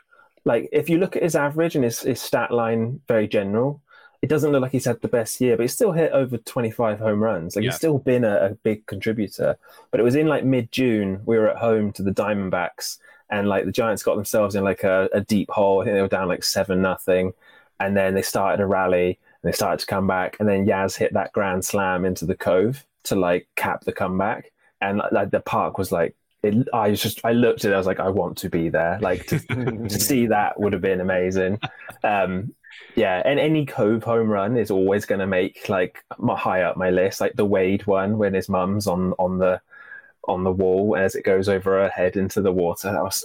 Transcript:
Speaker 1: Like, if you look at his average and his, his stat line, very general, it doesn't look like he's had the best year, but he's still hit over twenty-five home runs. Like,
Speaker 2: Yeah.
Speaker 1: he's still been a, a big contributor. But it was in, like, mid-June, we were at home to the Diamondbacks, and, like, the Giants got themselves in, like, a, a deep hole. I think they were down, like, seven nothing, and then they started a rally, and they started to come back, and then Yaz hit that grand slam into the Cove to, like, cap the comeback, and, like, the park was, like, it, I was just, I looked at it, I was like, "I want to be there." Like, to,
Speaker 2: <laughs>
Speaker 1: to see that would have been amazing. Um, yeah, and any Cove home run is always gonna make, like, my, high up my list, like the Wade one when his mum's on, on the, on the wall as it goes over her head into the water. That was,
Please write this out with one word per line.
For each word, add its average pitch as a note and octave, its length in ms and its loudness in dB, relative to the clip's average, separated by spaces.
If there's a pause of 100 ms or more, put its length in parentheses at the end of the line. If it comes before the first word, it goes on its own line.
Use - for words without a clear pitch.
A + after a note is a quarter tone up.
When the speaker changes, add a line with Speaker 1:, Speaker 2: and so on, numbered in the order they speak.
(440)
Speaker 1:
Like, B2 260 0
if D3 180 0
you E3 100 4
look F3+ 180 0
at - 80 -2
his D#3+ 100 0
average D#3 400 0
and C#3+ 80 2
his, A#2 180 -2
his B2+ 200 -2
stat A#2 320 -2
line, A2+ 560 0
very G#2+ 180 2
general, A2+ 540 0 (420)
it B2+ 80 2
doesn't D3+ 220 2
look C3+ 100 4
like C3 100 -4
he's C3 140 0
had A#2+ 160 -2
the A2 60 -2
best - 300 -2
year, B2 160 4
but A#2 100 2
he's C3 100 -2
still - 180 2
hit B2+ 200 2
over C3 260 0
twenty-five A2+ 600 -2
home G#2+ 240 0
runs. F#2 340 -2
Like, G#2+ 80 0
Speaker 2:
Yeah. B2 80 0
Speaker 1:
he's - 40 -6
still D#3 220 2
been B2 260 2
a, G#2 120 2
a G2 180 4
big G#2+ 320 -2
contributor. G#2 720 -2 (320)
But - 100 2
it - 20 4
was B2 140 4
in, D#3 120 2
like, C#3 180 0
mid-June, A2+ 800 0
we A2+ 100 2
were G#2+ 140 4
at - 80 -4
home A2 340 0
to F#2+ 100 -10
the F#2+ 80 0
Diamondbacks, G2 880 -4 (300)
and, G2+ 220 0
like, F#2+ 160 0
the G2 60 -2
Giants A2 300 0
got D#2+ 120 0
themselves G#2 400 0
in, G2 100 0
like, F#2+ 180 -2
a, F#2+ 300 2
a G#2 80 2
deep G2+ 300 0
hole. G2 320 2
I - 20 -4
think G#2 120 2
they G2 40 4
were G2 80 2
down, F#2+ 200 -2
like, F2 140 -2
seven F#2+ 380 0
nothing, F#2 540 0 (460)
and G2 180 0
then F#2+ 160 2
they F#2+ 80 2
started G2 400 0
a G2 40 0
rally, F#2 520 2 (240)
and E2+ 100 0
they - 0 -
started F2+ 280 -2
to - 60 -8
come G2 200 -2
back, F#2 340 -2
and G#2+ 80 2
then G2 180 2
Yaz G2 300 0
hit - 160 -2
that G2 220 -2
grand F#2+ 320 -2
slam F#2 400 -2
into F#2 180 -4
the F2+ 120 -2
Cove G2+ 500 0 (160)
to, - 140 -4
like, F2+ 300 0 (100)
cap - 280 -4
the F#2 80 -4
comeback, - 600 -4 (280)
and, G2+ 220 0 (100)
like, G2+ 200 0
the G2 80 2
park G2 360 -2
was, F#2+ 160 -4
like, E2+ 240 0 (260)
it, G#2+ 300 2
I A2 180 2
was G#2 120 0
just, - 220 -4
I A#2 80 2
looked A#2 340 2
at G2+ 60 2
it, - 20 4
I F#2+ 40 4
was F#2 80 0
like, F#2 140 0
"I F#2 100 -2
want F2+ 280 -2
to F#2 120 -6
be E2 200 0
there." E2+ 320 0
Like, F#2 260 -2
to, D3+ 100 -2
Speaker 2:
<laughs> A#2 500 -6
Speaker 1:
to G2+ 120 -4
see B2 260 2
that G#2 340 0
would G2+ 140 0
have F2 80 -4
been F#2+ 180 0
amazing. F#2 580 0 (440)
Um, G2 520 -2 (420)
yeah, F#2 280 2
and C#3 160 2
any D3+ 240 2
Cove A#2 400 0
home A#2 240 2
run G#2+ 300 0
is G#2 120 0
always G2 360 2
gonna G2 200 -2
make, F#2+ 440 -2
like, F#2 340 -2 (140)
my, A#2+ 180 0
high F#2 260 0
up E2+ 140 0
my F#2 140 0
list, F#2 320 0
like B2 140 -2
the G#2+ 100 2
Wade G2 400 0
one G2+ 320 0
when G2+ 160 0
his F#2+ 160 -4
mum's F#2+ 360 -2
on, F#2 320 0
on F#2 200 0
the, F#2 200 2 (720)
on F#2 160 -2
the F#2+ 80 2
wall F#2 440 2
as F#2+ 180 0
it - 100 -6
goes F#2+ 240 2
over F#2+ 320 2
her G2 80 2
head F#2 260 -2
into F#2+ 280 -2
the F#2+ 100 2
water. F2+ 400 -2
That E2 100 0
was, F#2+ 220 -4